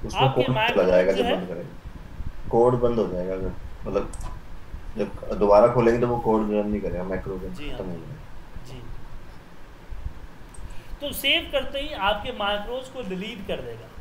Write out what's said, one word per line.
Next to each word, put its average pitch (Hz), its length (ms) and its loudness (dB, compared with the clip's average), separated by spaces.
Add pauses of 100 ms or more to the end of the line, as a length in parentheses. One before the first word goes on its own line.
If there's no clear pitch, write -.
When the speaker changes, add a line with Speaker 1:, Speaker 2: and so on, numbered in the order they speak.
Speaker 1:
उसमें - 140 0
Speaker 2:
आपके - 200 12
Speaker 1:
कोड 123 40 6
चला 127 100 2
Speaker 2:
माइक्रो 220 280 4
Speaker 1:
जाएगा 92 280 8
Speaker 2:
जो 95 60 4
Speaker 1:
जब - 80 2
Speaker 2:
है - 120 2
Speaker 1:
बंद 90 100 -6
करेंगे। - 1000 -10
कोड 120 300 6
बंद 117 200 2
हो 98 80 2
जाएगा 90 260 -4
अगर, 95 180 -4 (360)
मतलब, 98 240 -2 (880)
जब 104 400 -6
दोबारा 104 300 8
खोलेंगे 117 340 4
तो 120 60 0
वो 120 100 -2
कोड 107 340 0
रन 104 160 0
नहीं 104 140 -2
करेगा, 90 220 -4
माइक्रो 95 320 -6
के 92 140 -10
Speaker 2:
जी 143 200 -8
हाँ। 117 100 -8
Speaker 1:
खत्म 95 60 -8
हो 90 80 -8
जाएगा। - 760 -12
Speaker 2:
जी। 123 160 -14 (2250)
तो 285 120 -6
सेव 311 380 0
करते 277 280 -4
ही 302 140 -8
आपके 214 380 -2
माइक्रोज 208 580 -6
को 196 200 -10
डिलीट 196 380 -10
कर 175 80 -4
देगा 117 340 -12 (120)